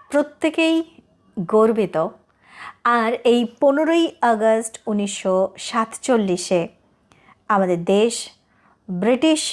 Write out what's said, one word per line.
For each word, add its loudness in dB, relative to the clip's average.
প্রত্যেকেই 0
গর্বিত। 0
আর 0
এই 4
পনেরোই 2
আগস্ট 0
উনিশশো -2
সাতচল্লিশে -2
আমাদের 0
দেশ 2
ব্রিটিশ 0